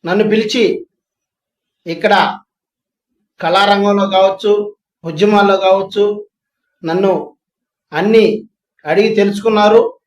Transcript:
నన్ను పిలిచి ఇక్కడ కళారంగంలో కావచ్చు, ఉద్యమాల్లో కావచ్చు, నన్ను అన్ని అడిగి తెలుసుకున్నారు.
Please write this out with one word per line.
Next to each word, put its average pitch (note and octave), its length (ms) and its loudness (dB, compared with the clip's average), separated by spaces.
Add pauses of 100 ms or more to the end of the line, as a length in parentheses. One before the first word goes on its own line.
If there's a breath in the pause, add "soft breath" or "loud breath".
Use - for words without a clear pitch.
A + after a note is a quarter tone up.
నన్ను F#3+ 180 0
పిలిచి G#3+ 640 -2 (1000)
ఇక్కడ F3+ 500 -2 (1040)
కళారంగంలో G3+ 640 2
కావచ్చు, G3 680 0 (280)
ఉద్యమాల్లో G3 540 2
కావచ్చు, G3 720 -2 (580)
నన్ను F3 520 -2 (560)
అన్ని G#3 500 2 (420)
అడిగి G3+ 300 0
తెలుసుకున్నారు. G#3+ 920 2